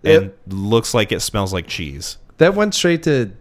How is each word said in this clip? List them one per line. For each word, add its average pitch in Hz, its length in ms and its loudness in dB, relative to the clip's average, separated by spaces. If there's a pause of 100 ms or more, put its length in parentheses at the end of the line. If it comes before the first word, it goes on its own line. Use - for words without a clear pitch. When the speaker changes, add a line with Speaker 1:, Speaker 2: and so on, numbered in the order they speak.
Speaker 1:
But 92 100 2
Speaker 2:
and 95 140 6
Speaker 1:
it 95 120 -16 (100)
Speaker 2:
looks 101 480 0
like 107 160 2
it 90 100 -2
smells 98 320 -4
like 90 140 -6
cheese. 71 500 -10 (200)
Speaker 1:
That 180 180 4
went 208 180 0
straight 170 300 0
to 127 380 0